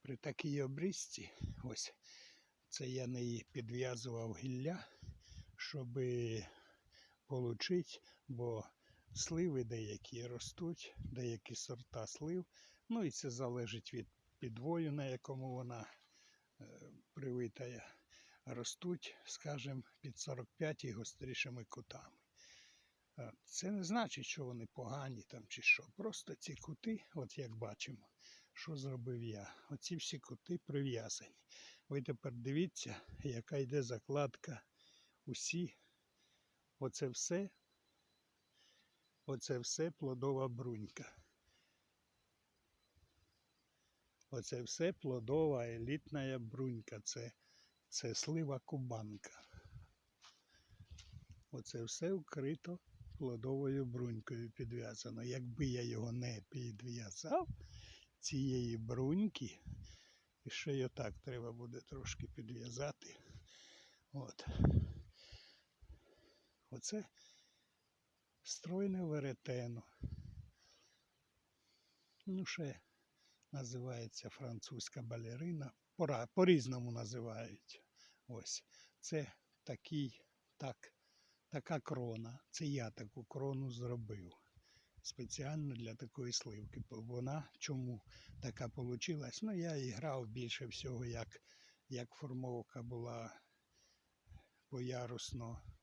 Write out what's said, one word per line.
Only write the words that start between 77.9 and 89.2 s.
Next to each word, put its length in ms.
Ось. 380
Це 320
такий, 600
так, 380
така 320
крона. 600
Це 160
я 240
таку 340
крону 460
зробив. 640
Спеціально 720
для 200
такої 380
сливки. 580
Бо 100
вона 580
чому 440
така 260
получилась? 720